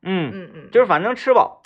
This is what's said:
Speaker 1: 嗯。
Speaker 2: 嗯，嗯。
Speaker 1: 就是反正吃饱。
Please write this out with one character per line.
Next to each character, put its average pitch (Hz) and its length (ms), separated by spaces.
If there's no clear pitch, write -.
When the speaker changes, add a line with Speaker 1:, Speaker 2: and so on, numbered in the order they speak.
Speaker 1:
嗯。 175 320
Speaker 2:
嗯， 90 200
嗯。 - 180
Speaker 1:
就 233 80
是 247 60
反 165 160
正 240 120
吃 262 180
饱。 - 340